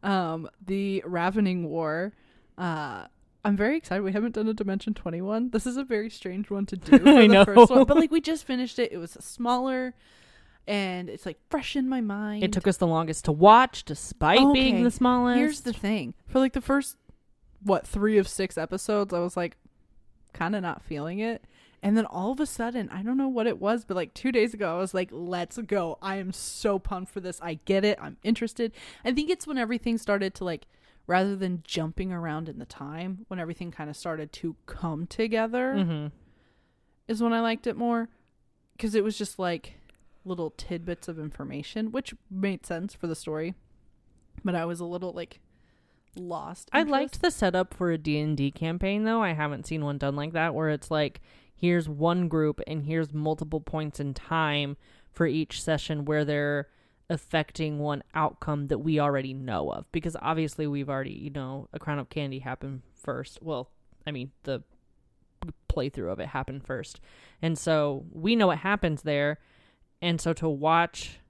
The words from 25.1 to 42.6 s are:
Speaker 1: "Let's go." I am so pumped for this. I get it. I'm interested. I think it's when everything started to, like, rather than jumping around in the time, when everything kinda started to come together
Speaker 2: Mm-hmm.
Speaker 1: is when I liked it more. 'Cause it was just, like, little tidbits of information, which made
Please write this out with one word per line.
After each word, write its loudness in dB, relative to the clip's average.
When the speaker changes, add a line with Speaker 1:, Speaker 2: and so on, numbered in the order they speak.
Speaker 1:
"Let's -6
go." -2
I -6
am -6
so -2
pumped -6
for -8
this. -10
I -8
get 2
it. 2
I'm -14
interested. -2
I 0
think 0
it's -2
when -4
everything -2
started 0
to, -8
like, -6
rather 2
than -4
jumping -6
around -6
in -12
the -14
time, -12
when -8
everything -8
kinda -10
started -8
to -8
come -6
together -2
Speaker 2:
Mm-hmm. -2
Speaker 1:
is -2
when 2
I 2
liked -2
it -4
more. -2
'Cause -4
it 4
was -2
just, -8
like, -4
little -6
tidbits -10
of -10
information, -8
which -8
made -4